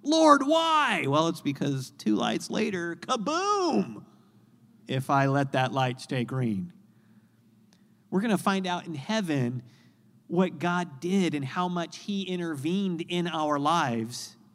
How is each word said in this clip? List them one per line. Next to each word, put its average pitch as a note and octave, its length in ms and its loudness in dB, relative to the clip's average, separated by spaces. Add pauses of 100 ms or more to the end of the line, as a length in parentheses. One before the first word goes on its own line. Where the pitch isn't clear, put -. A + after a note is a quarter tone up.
Lord, D4 420 6
why?" D4+ 640 2
Well, D3+ 200 4
it's E3+ 140 -4
because C#3 560 -4
two - 180 0
lights - 360 -2
later, F3 440 -2
kaboom! C#4 1080 -2 (840)
If C3 220 -4
I C#3 160 4
let C#3 280 0
that C3 200 0
light B2+ 260 -2
stay B2+ 240 -4
green. A2+ 480 -4 (1400)
We're F#3+ 100 2
gonna G#3+ 160 2
find F#3+ 300 0
out F3+ 180 -4
in E3 80 -8
heaven C#3 680 -2 (640)
what F3 320 0
God F3 400 -2
did F3 340 2
and C#3+ 100 -2
how F3+ 240 -4
much F3 300 -4
he G3 240 -6
intervened F3 880 -2
in F3 180 0
our D#3 300 0
lives C#3 800 0 (200)